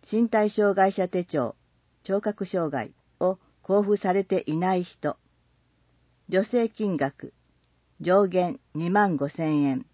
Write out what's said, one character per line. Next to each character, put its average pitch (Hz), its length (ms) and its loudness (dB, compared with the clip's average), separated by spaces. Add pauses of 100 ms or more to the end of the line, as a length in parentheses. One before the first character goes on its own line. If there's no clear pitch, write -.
身 226 200 2
体 214 200 2
障 208 240 2
害 190 180 4
者 185 180 -2
手 180 160 -2
帳、 127 300 -2 (480)
聴 196 180 -2
覚 208 240 -6
障 170 260 -4
害 127 220 -6 (260)
を 185 180 0 (300)
交 202 160 4
付 202 140 2
さ 185 160 -2
れ 196 100 2
て 185 220 -2
い 156 100 -4
な 180 200 0
い 180 80 0
人。 - 340 -6 (1120)
助 185 120 2
成 233 260 0
金 202 260 -4
額、 139 380 -6 (640)
上 185 260 4
限 180 340 -2 (140)
二 165 160 -4
万 196 280 2
五 139 100 -2
千 151 360 -2
円。 135 300 -2